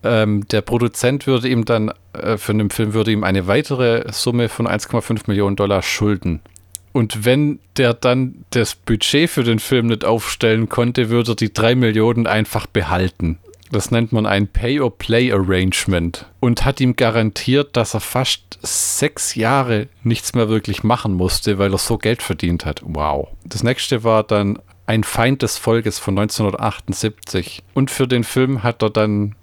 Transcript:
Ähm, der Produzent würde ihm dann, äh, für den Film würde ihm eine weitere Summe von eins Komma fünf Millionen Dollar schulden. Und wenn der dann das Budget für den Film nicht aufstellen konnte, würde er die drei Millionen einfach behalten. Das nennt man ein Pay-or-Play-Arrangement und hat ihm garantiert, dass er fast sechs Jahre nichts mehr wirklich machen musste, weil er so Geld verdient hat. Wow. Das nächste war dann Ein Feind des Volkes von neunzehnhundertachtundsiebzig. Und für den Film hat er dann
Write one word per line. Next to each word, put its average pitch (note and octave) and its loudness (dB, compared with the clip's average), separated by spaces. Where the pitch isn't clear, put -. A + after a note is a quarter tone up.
Ähm, G#2+ 2
der G#2+ 0
Produzent A#2+ 0
würde C3 0
ihm A#2 0
dann, A2 0
äh, A2 -2
für G#2 -4
den G#2 2
Film G#2 -2
würde A2 2
ihm G#2 0
eine F#2+ 0
weitere A#2 0
Summe A#2+ 0
von A#2 -4
eins G2+ -2
Komma A#2 0
fünf A2 -4
Millionen G2 2
Dollar G2 2
schulden. F#2 -2
Und A2 -2
wenn D3 2
der A#2+ 4
dann B2+ 0
das A#2 0
Budget C#3 0
für C#3 -2
den A#2 2
Film A#2 2
nicht A2+ 0
aufstellen A2 0
konnte, A#2+ 0
würde A#2 2
er A2 0
die A2 -2
drei A2 2
Millionen A#2 2
einfach G#2+ 0
behalten. F2+ -2
Das G#2 -2
nennt A#2 0
man G#2+ 2
ein G2 2
Pay-or-Play-Arrangement G2+ 0
und A#2+ 2
hat - 0
ihm B2+ 2
garantiert, A#2 0
dass A2+ -2
er G#2+ -2
fast - -6
sechs - -4
Jahre A#2 0
nichts A#2 -2
mehr A2+ 2
wirklich G#2+ -2
machen A2 0
musste, F#2 0
weil G2 2
er F#2+ 0
so - -2
Geld A2 -2
verdient F2 -2
hat. D2+ -6
Wow. D2+ -4
Das - -6
nächste A#2 -2
war A2 4
dann G#2 0
Ein A2 2
Feind C3 0
des - -2
Volkes A2+ 0
von - -4
neunzehnhundertachtundsiebzig. G#2 -4
Und C3+ 0
für C3 -2
den A#2+ 2
Film C3 0
hat A#2 -2
er G#2+ 0
dann G#2 0